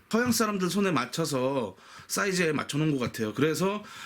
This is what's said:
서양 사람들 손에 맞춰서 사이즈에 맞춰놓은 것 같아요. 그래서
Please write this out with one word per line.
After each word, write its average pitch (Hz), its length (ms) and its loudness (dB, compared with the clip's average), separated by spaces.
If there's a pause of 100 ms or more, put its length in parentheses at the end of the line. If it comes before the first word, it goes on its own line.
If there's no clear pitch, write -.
서양 240 220 2
사람들 208 400 0
손에 190 220 2
맞춰서 131 840 -2 (300)
사이즈에 180 460 0
맞춰놓은 151 400 0
것 135 60 2
같아요. 110 360 -2
그래서 175 480 2 (240)